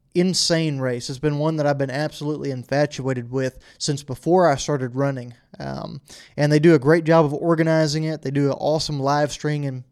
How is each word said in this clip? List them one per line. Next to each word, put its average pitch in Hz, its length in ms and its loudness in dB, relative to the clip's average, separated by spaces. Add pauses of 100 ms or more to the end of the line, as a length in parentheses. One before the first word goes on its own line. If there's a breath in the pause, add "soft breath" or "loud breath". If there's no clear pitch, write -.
(160)
insane 165 640 0
race. 123 280 -4
It's 131 120 -10
been 147 180 -2
one 156 200 0
that 147 100 0
I've 143 100 0
been 135 140 -4
absolutely 147 580 -6
infatuated 131 800 -4
with 131 300 -4 (180 loud breath)
since 143 240 -4
before 165 480 2
I 139 60 4
started 131 400 -4
running. 131 400 -4 (240)
Um, 135 420 -10 (340 loud breath)
and 147 160 2
they 151 80 6
do 165 140 8
a 147 60 6
great 156 240 4
job 165 200 6
of 143 120 0
organizing 160 680 0
it. 156 180 -6
They 135 80 -6
do 143 160 2
an 135 120 -2
awesome 151 400 -2
live 143 320 0
streaming 147 360 -4
and, 131 240 -8